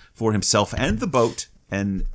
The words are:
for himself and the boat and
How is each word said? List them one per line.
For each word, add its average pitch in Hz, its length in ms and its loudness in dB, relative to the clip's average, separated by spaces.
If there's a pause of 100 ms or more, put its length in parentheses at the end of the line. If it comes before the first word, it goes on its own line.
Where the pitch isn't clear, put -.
(140)
for 110 180 0
himself 104 460 2
and 110 200 0
the 220 80 -2
boat 123 420 0 (220)
and 98 340 -2 (100)